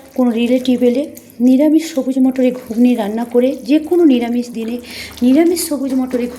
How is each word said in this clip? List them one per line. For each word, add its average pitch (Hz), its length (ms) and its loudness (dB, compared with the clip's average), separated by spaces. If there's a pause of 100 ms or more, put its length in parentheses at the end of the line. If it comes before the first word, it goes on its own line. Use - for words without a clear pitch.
(140)
কোনো 247 160 0
রিলেটিভ 247 520 0
এলে 247 320 0 (260)
নিরামিষ 294 440 4 (100)
সবুজ 262 240 -4
মটরের 254 340 2
ঘুগনি 247 420 0
রান্না 220 300 -4
করে, 247 320 0 (120)
যে 302 100 4
কোনো 339 260 2
নিরামিষ 240 460 2
দিনে 226 260 -8 (460)
নিরামিষ 330 460 4
সবুজ 269 260 -4
মটরের 247 340 -2 (100)